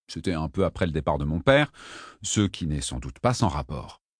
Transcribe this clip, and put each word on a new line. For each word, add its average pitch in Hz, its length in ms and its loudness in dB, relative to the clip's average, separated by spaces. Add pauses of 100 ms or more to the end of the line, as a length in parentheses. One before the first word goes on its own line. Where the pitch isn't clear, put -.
C'était 85 260 -4
un 78 140 -2
peu 95 160 0
après 90 220 0
le 80 80 0
départ 73 240 0
de 73 80 -2
mon 80 160 0
père, 143 320 4 (480)
ce 104 260 2
qui 90 200 -4
n'est 73 120 0
sans 64 200 -4
doute - 200 -10
pas - 140 2
sans 104 160 2
rapport. 69 520 -8 (180)